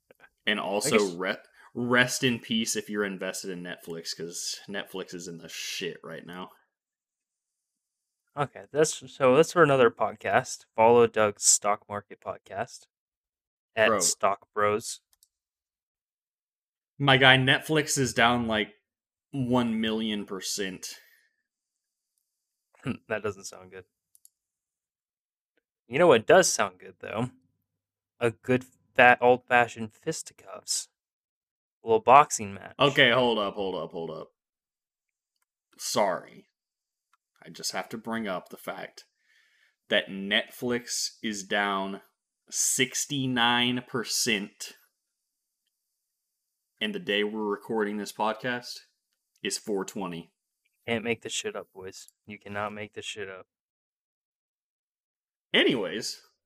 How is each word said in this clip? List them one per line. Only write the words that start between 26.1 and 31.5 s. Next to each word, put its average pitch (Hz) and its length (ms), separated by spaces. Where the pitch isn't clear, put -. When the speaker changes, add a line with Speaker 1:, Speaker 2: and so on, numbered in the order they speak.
Speaker 2:
does 170 260
sound 98 260
good, 95 220
though? 104 300
A 120 100
good 127 340
fat 123 260
old-fashioned 120 720
fisticuffs. - 960